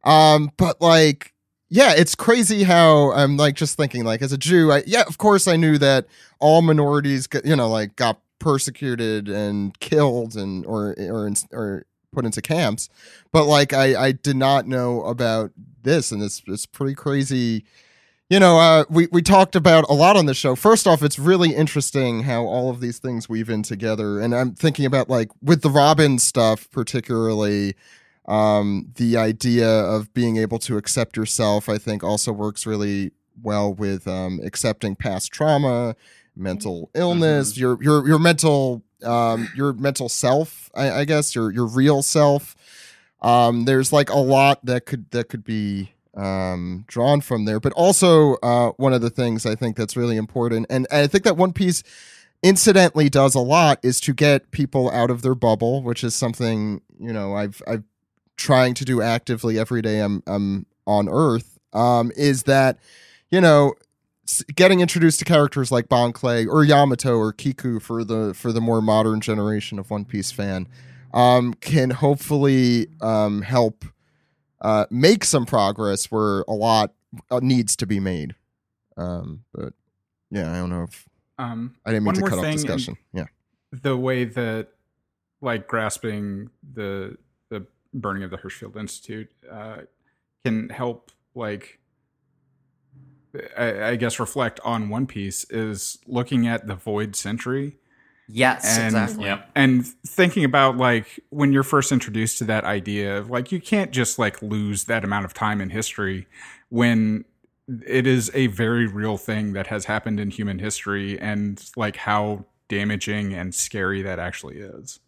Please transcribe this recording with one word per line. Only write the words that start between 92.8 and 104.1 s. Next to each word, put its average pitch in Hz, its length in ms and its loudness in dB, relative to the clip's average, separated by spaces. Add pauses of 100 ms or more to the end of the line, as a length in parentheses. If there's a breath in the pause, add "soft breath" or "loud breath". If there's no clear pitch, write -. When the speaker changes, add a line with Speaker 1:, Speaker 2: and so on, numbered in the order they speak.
Speaker 3:
I, 107 320 -6
I 123 60 -4
guess, 117 240 -6
reflect 120 440 -6
on 113 260 -6
One 120 180 -6
Piece 98 420 -10
is 110 480 -10 (100)
looking 123 400 -4
at 117 200 -6
the 98 80 -8
Void 104 400 -8
Century. 127 640 -8 (520)
Speaker 2:
Yes, 113 480 0
Speaker 3:
And 113 80 0
Speaker 2:
exactly. 110 400 -4
Speaker 4:
Yep. 98 300 -8
Speaker 3:
and 131 300 2 (220)
thinking 175 380 0
about, 135 320 2
like, 120 420 -2 (100)
when 143 220 0
you're 135 120 2
first 139 280 -2
introduced 113 460 -4
to 120 80 -6
that 107 180 -2
idea 101 540 -6
of, 101 120 -10
like, 123 220 -6
you 185 80 -6
can't 196 320 -4
just, 127 260 -4